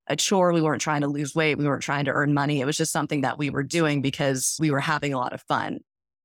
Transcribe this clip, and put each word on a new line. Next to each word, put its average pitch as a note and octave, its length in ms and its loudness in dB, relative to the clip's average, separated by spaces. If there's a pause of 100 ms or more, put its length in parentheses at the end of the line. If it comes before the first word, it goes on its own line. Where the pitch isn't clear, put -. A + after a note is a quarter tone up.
a C#3 80 0
chore. F3+ 380 4
We E3+ 80 4
weren't D3+ 200 2
trying D3 200 0
to C#3+ 60 0
lose C#3+ 260 -4
weight. D#3 240 2
We D3 80 0
weren't C3 160 0
trying C#3+ 240 -2
to C3+ 60 0
earn D3 220 2
money. C#3+ 280 0
It B2 40 -2
was D3+ 120 -2
just D#3+ 140 0
something D#3 300 -2
that - 160 -2
we C#3+ 120 -2
were C#3 140 -2
doing D3 380 0
because C#3 580 -2
we D#3 100 2
were C3+ 100 2
having D3 340 -2
a C3+ 40 -2
lot B2+ 160 -4
of - 80 -12
fun. A2 380 -4 (460)